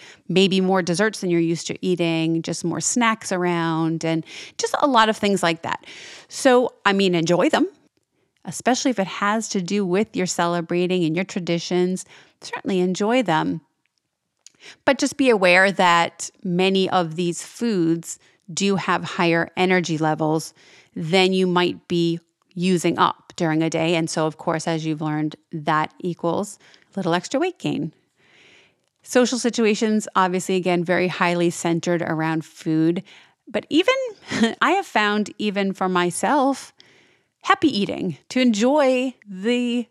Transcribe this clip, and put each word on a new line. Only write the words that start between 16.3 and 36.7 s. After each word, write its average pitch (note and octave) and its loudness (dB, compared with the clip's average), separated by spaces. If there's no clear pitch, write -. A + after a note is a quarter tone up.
many F#3 2
of E3 0
these E3+ -2
foods E3+ -2
do G3 0
have F3 -2
higher E3+ 0
energy F3+ 2
levels D#3 0
than F#3 2
you F#3 2
might F3 -2
be E3+ 0
using F3 0
up - -2
during D#3+ 0
a E3 0
day. E3 0
And E3 -2
so, D#3 -2
of D#3 -6
course, D#3+ -4
as D#3+ -4
you've D#3 -4
learned, D3+ -4
that D#3 -2
equals E3+ -6
a G3 -6
little E3+ 0
extra F#3 -2
weight F4+ -2
gain. D3+ -6
Social B3 2
situations, G#3+ 0
obviously, F#3 0
again, F3 0
very F3 0
highly F3 0
centered E3+ -2
around D#3+ -2
food. E3 -2
But G#3+ -6
even, F#4 2
<laughs> A3+ 0
I C#4 2
have G4 0
found, G#3 0
even G3 -2
for F#3 -2
myself, G3 0